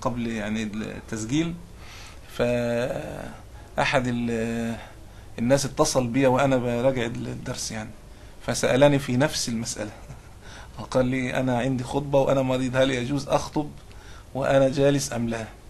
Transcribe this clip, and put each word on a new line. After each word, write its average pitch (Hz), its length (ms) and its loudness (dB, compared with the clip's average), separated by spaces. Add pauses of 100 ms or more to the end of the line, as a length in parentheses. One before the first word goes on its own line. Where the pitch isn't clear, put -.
قبل، 120 260 -2
يعني، 110 360 -2
التسجيل، 110 920 -2 (840)
فأحد 123 1700 -2
ال-، 117 680 -2 (600)
الناس 127 260 4
اتصل 139 420 2
بي 131 200 4
وأنا 131 300 6
براجع 123 500 2
الدرس، 123 680 -6
يعني، 110 180 -8 (560)
فسألني 135 520 6
في 127 180 0
نفس 147 320 2
المسألة، 113 420 -4 (480)
<laughs> - 400 -16
وقال 127 280 2
لي: 127 340 0
"أنا 127 180 2
عندي 123 260 0
خطبة 139 360 2
وأنا 135 220 4
مريض، 127 340 0
هل 131 140 6
يجوز 131 380 -2
أخطب 147 420 0 (640)
وأنا 135 340 4
جالس 139 440 4
أم 120 160 -2
لا؟" 113 160 -4 (260)